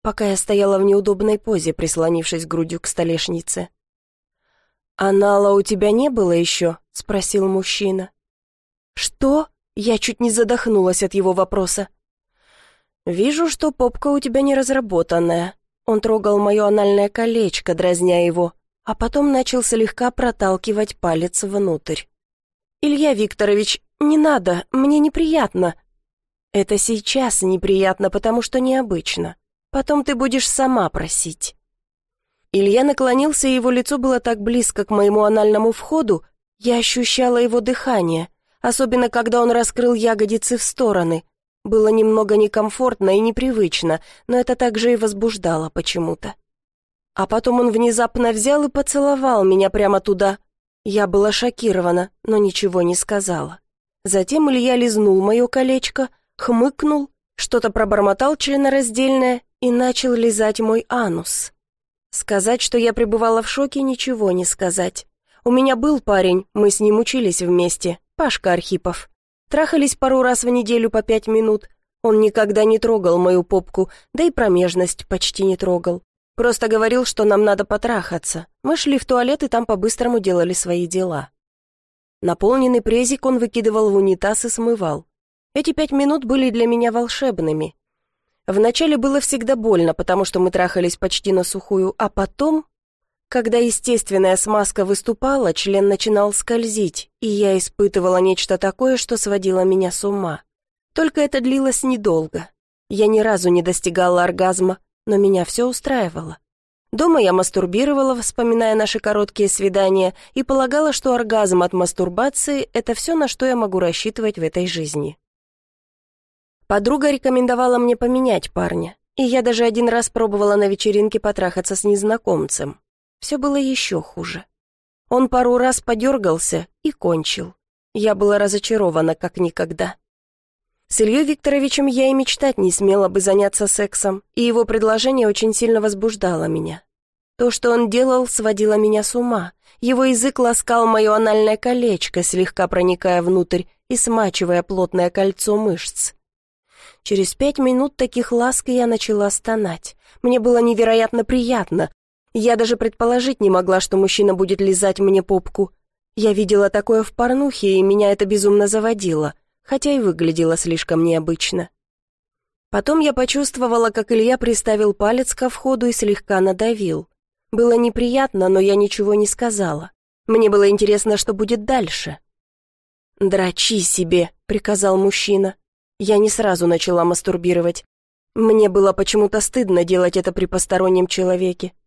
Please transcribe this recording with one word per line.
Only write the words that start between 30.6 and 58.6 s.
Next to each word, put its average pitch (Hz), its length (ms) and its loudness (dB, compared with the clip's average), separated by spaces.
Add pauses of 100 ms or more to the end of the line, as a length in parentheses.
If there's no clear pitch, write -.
просить». - 680 -6 (960)
Илья 202 320 4
наклонился, 277 640 0
и 262 60 2
его 254 160 0
лицо 247 260 -2
было 254 240 0
так 226 220 -4
близко 226 420 -2
к - 60 -8
моему 208 320 2
анальному 214 500 2
входу, 240 540 -2 (320)
я 233 180 0
ощущала 247 600 0
его 233 240 0
дыхание, 196 640 -2 (320)
особенно 240 480 0
когда 233 320 0
он 240 100 4
раскрыл 240 440 0
ягодицы 220 640 0
в - 40 -8
стороны. 175 640 -2 (400)
Было 214 240 2
немного 220 480 2
некомфортно 214 800 0
и 208 40 2
непривычно, 214 800 -2 (240)
но 247 100 0
это 247 200 0
также 233 360 0
и 240 40 2
возбуждало 202 720 -2
почему-то. 170 640 -6 (800)
А 190 120 -2
потом 240 340 0
он 240 100 2
внезапно 233 640 0
взял 269 320 0
и 277 40 0
поцеловал 277 720 0
меня 190 280 4
прямо 202 300 2
туда. 196 360 0 (500)
Я 202 200 0
была 202 260 2
шокирована, 185 800 -2 (140)
но 220 120 0
ничего 185 460 0
не 175 120 0
сказала. 175 640 -4 (460)
Затем 208 460 0
Илья 254 260 2
лизнул 214 460 4
мое 233 260 2
колечко, 262 640 -2 (260)
хмыкнул, 277 720 0 (280)
что-то 226 340 -2
пробормотал 208 640 0
членораздельное 262 1040 0 (200)